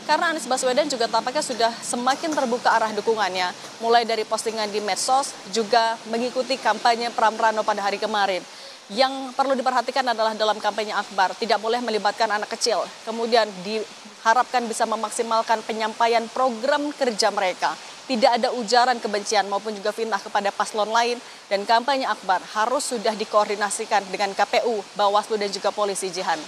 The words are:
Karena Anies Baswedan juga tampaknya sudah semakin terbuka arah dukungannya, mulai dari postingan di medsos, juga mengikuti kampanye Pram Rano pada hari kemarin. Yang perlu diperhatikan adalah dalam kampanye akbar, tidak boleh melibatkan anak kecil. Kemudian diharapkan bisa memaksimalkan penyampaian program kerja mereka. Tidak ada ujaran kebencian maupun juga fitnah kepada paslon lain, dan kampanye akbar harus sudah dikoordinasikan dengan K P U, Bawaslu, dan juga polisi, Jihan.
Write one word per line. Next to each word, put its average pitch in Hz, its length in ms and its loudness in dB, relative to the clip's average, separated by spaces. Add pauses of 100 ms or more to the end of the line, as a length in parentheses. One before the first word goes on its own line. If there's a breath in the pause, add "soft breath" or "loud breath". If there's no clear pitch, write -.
Karena 320 320 2
Anies - 80 -6
Baswedan 254 400 2
juga 240 240 -2
tampaknya 233 320 0
sudah 233 400 0
semakin 277 560 -2
terbuka 247 320 2
arah 214 240 4
dukungannya, 196 640 0 (240 loud breath)
mulai 233 240 6
dari 220 240 -2
postingan 214 400 -2
di 208 160 -4
medsos, 262 480 0 (160)
juga 226 480 2 (160)
mengikuti 240 480 -2
kampanye 233 480 2
Pram 220 240 2
Rano 220 320 2
pada 208 160 0
hari 196 160 -2
kemarin. 196 480 0 (480 loud breath)
Yang 262 400 0
perlu 269 240 2
diperhatikan 254 480 0
adalah 220 320 0
dalam 214 240 0
kampanye 208 320 -2
akbar, 190 480 0
tidak 220 160 2
boleh 226 240 0
melibatkan 214 480 0
anak 208 240 -2
kecil. 196 320 0 (240)
Kemudian 226 400 2 (160)
diharapkan 226 1040 0
bisa 226 160 0
memaksimalkan 220 800 0
penyampaian 226 640 0
program 262 640 0
kerja 220 400 0
mereka. 185 400 0 (320 loud breath)
Tidak 247 240 2
ada 226 320 2
ujaran 240 400 4
kebencian 202 480 0
maupun 202 240 -4
juga 202 160 -4
fitnah 214 320 -2
kepada 202 320 -2
paslon 214 400 -2
lain, 240 240 2 (320 loud breath)
dan 202 160 0
kampanye 247 400 2
akbar 185 480 -2
harus 247 400 0
sudah 220 240 0
dikoordinasikan 208 960 0
dengan 196 240 -2
K 202 80 4
P 226 240 2
U, 214 160 -2 (160)
Bawaslu, 208 400 2
dan 202 80 -2
juga 196 240 -2
polisi, 196 400 -2
Jihan. 180 240 -2 (120)